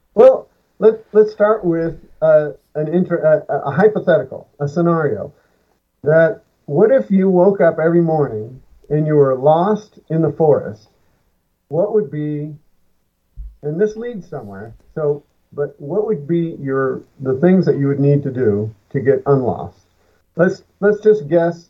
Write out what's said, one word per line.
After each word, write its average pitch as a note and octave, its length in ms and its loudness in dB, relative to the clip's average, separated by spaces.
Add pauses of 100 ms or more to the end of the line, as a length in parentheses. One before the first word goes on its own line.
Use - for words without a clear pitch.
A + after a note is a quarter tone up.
(160)
Well, - 320 6 (320)
let, G#3+ 240 2 (100)
let's G#3+ 180 4
start G#3+ 340 0
with, E3 340 -4 (220)
uh, D3+ 300 4 (240)
an D3+ 180 -4
inter-, D#3+ 560 0
a, - 200 -4
a - 20 -4
hypothetical, F#3 760 0 (120)
a C#3+ 80 -4
scenario. D#3+ 680 -2 (680)
That D#3 380 2 (240)
what F#3+ 260 2
if C4 200 2
you F#3+ 180 2
woke F#3+ 320 2
up D#3+ 180 2
every E3+ 220 2
morning C3 600 -4 (280)
and D3+ 180 -2
you D3+ 80 0
were C3+ 200 4
lost D#3+ 640 0 (100)
in D#3+ 140 -2
the D3 80 0
forest? - 580 -2 (800)
What G3 240 -2
would G#3 180 -2
be, D3+ 420 -8 (1120)
and D#3 180 -6
this G#3+ 140 -2
leads A3+ 320 -12
somewhere, G#2+ 460 -14 (220)
so, D3 280 -4 (280)
but C#3+ 280 -8
what F3 280 -6
would D3 200 -6
be E3+ 320 -4
your, C3+ 420 -4 (180)
the C3 200 -4
things F3 280 4
that C#3 100 0
you C#3 100 -2
would C#3 120 -2
need C#3+ 240 2
to C3+ 80 -6
do A2 420 -2 (180)
to C3+ 80 -4
get B2+ 280 0
unlost? B2+ 500 -2 (580)
Let's, F3+ 280 0 (160)
let's G#3 200 0
just G#3+ 300 2
guess, E3+ 400 0